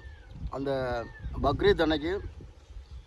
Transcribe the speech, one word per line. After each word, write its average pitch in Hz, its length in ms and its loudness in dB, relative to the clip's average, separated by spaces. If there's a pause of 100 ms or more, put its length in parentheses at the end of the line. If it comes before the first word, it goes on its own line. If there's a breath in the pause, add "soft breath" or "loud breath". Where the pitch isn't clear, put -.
(500)
அந்த 139 200 -2 (720)
பக்ரீத் 165 400 6
அன்னைக்கு 156 300 2 (960)